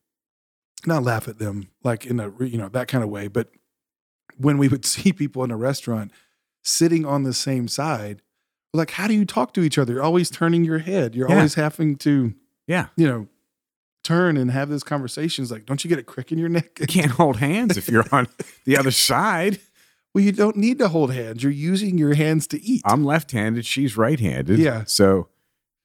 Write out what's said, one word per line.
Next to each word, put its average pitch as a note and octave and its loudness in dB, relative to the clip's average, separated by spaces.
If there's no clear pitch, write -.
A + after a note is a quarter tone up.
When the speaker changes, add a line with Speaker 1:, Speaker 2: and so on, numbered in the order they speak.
Speaker 1:
not D#3 0
laugh A#2 -2
at G#2+ -16
them, G2+ -8
like, A#2 -4
in A#2+ -2
a, G2+ -8
you A#2 -4
know, G2 -6
that B2 -6
kind B2+ 0
of G#2+ -4
way, G#2 -8
but A2+ -4
when C#3 2
we C#3 4
would - 0
<laughs> - -
see - 0
people C3 -6
in A#2+ -4
a A2+ -4
restaurant A#2 -4
sitting E3 2
on C#3+ 0
the C3 -2
same B2 -2
side, A2 -6
we're D#3 2
like, E3 -2
"How F#3+ -4
do A3 2
you G#3 4
talk B3+ -2
to F#3 2
each D3+ 2
other? A#2+ 0
You're C3+ -2
always E3+ 2
turning E3+ 2
your D#3+ 0
head. D#3+ -2
You're B2+ 0
Speaker 2:
Yeah. D3 6
Speaker 1:
always D3+ 4
having D3+ 0
to, C3+ 2
Speaker 2:
Yeah. F3 -2
Speaker 1:
you E3 4
know, A#2 -2
turn E3+ 2
and B2+ 0
have C3+ -2
those D3 -4
conversations. C#3+ -6
Like, A2 -12
don't C#3 -4
you E3+ -8
get E3 2
a B2 -10
crick - -14
in D#3+ -2
your E3 -2
neck?" E3+ -2
<laughs> - -16
Speaker 2:
You D3 -2
can't D3+ 2
hold C3+ 2
hands F#3 0
if F#2+ -6
you're A2+ 6
on B2+ 2
the C3+ 4
other C3+ 2
side. F3+ 0
Speaker 1:
Well, G3+ 4
you G3+ 4
don't G#3 0
need A#3 0
to A3+ 2
hold D3+ 2
hands. A#2 -6
You're C#3+ 2
using F3+ -2
your D3 4
hands D#3 2
to D3+ -8
eat. A#3+ -2
Speaker 2:
I'm B2 4
left-handed. A#2 -2
She's C3+ -2
right-handed. G#2 2
Speaker 1:
Yeah. A#2+ 0
Speaker 2:
So F#2+ 4